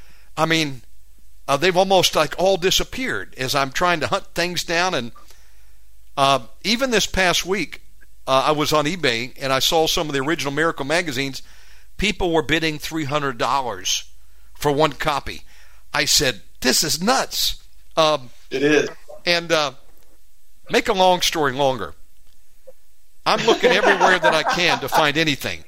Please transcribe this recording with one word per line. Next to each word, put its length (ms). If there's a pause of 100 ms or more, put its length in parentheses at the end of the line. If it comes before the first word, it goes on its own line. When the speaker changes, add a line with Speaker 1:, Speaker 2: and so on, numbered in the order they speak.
(380)
Speaker 1:
I 80
mean, 380 (640)
uh, 100
they've 180
almost, 400
like, 220
all 200
disappeared 800
as 160
I'm 180
trying 300
to 60
hunt 260
things 300
down. 300
And, 180 (1040)
uh, 240 (240)
even 280
this 160
past 380
week, 360 (460)
uh, 180
I 60
was 200
on 140
eBay 560
and 100
I 80
saw 280
some 200
of 60
the 80
original 320
Miracle 320
magazines. 560 (560)
People 340
were 120
bidding 340
three 280
hundred 340
dollars 640 (500)
for 180
one 220
copy. 500 (500)
I 120
said, 360 (200)
"This 220
is 180
nuts." 540 (420)
Um, 320 (220)
Speaker 2:
It 100
is. 280 (360)
Speaker 1:
And, 260
uh, 200 (960)
make 180
a 60
long 280
story 320
longer, 420 (1300)
I'm 200
looking 260
everywhere 480
that 140
I 100
can 360
to 80
find 300
anything. 500